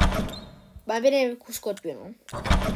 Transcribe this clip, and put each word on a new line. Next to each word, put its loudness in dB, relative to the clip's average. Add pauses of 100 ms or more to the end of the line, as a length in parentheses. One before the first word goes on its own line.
(840)
mai -2
bine 4
cu -16
Scorpionul. -8 (580)